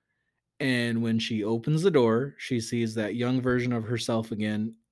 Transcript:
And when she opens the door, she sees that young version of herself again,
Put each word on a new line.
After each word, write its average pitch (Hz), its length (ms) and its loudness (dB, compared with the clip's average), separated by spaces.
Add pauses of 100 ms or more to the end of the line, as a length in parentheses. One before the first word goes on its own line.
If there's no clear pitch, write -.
(600)
And 120 440 0
when 113 160 2
she 110 240 -2
opens 117 400 0
the 196 80 4
door, 127 480 4
she 120 220 -2
sees 117 340 -2
that 104 200 -2
young 123 260 0
version 123 320 0
of 113 120 -2
herself 113 460 -2
again, 107 440 -2 (160)